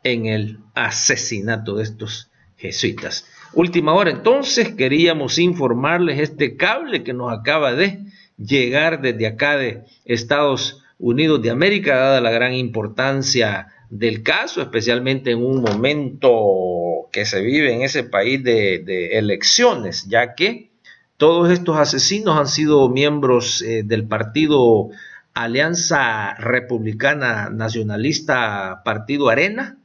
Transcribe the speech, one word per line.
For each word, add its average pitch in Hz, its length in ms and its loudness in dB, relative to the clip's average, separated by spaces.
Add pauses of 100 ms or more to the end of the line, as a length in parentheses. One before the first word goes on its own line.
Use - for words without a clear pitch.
en 117 240 -2
el 107 320 -4 (160)
asesinato 110 1000 -2
de 110 80 -2
estos 107 460 -12 (260)
jesuitas. - 680 -6 (280)
Última 170 400 2
hora, 190 160 4
entonces, 240 640 0
queríamos 147 640 2
informarles 156 800 2
este 147 380 -2
cable 247 480 -2
que 127 100 -8
nos 123 180 -6
acaba 135 400 0
de 196 280 -2 (360)
llegar 135 640 0
desde 113 260 -2
acá 143 300 0
de 127 280 -4 (200)
Estados 127 800 -2 (160)
Unidos 139 440 2
de 117 80 0
América, 170 460 2
dada 131 240 4
la 117 100 2
gran 123 240 0
importancia 117 1120 -2 (200)
del 110 340 -4
caso, 180 380 -2
especialmente 123 720 -2
en 117 120 0
un 131 200 0
momento 107 1500 0
que 104 120 -4
se 101 160 -2
vive 131 320 2
en 120 100 -2
ese 135 200 -2
país 120 400 -2
de, 104 380 2
de 92 380 -2
elecciones, 107 880 0
ya 117 260 2
que 220 340 -4 (480)
todos 170 340 6
estos 175 260 2
asesinos 156 600 2
han 143 120 2
sido 147 400 4
miembros, 135 760 2
eh, 110 220 -2
del 107 220 -2
partido 113 840 2 (440)
Alianza 120 1000 -2
Republicana 117 1160 -2
Nacionalista, 107 1300 -4
Partido 120 440 -2
Arena 196 560 0